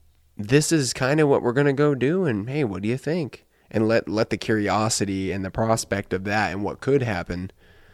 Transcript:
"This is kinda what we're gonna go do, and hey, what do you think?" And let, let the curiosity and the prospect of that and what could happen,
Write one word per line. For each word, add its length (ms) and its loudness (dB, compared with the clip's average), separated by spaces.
"This 340 2
is 220 0
kinda 340 2
what 160 4
we're 100 2
gonna 200 2
go 200 2
do, 320 0
and 240 -2
hey, 140 -2
what 180 -4
do 60 -2
you 100 0
think?" 480 -6
And 180 2
let, 220 2
let 200 0
the 80 -2
curiosity 920 0
and 140 -6
the 60 -8
prospect 600 -2
of 100 -2
that 280 0
and 120 -4
what 180 -6
could 220 2
happen, 480 -6